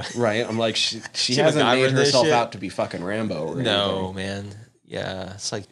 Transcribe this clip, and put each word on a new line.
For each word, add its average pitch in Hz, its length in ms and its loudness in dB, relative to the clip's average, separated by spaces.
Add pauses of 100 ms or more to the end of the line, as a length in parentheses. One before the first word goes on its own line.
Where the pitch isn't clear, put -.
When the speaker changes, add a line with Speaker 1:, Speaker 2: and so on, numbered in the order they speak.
Speaker 1:
<laughs> - 60 -12
Speaker 2:
Right. 117 320 2
I'm 110 120 -2
like, 113 180 0
she, - 240 -2 (140)
she - 180 -2
Speaker 1:
She 127 80 2
Speaker 2:
hasn't 151 240 4
Speaker 1:
MacGyvered 123 220 4
Speaker 2:
made 135 100 2
Speaker 1:
this 143 120 4
Speaker 2:
herself 127 180 6
Speaker 1:
shit? 123 80 4
Speaker 2:
out 117 180 2
to 107 60 -12
be 95 100 -8
fucking 98 340 -4
Rambo 98 460 -2
or 78 80 -6
Speaker 1:
No, 101 400 2 (140)
Speaker 2:
anything. 92 60 -12
Speaker 1:
man. 98 380 -6 (300)
Yeah, 92 480 -8
it's 98 200 -8
like, 104 180 -6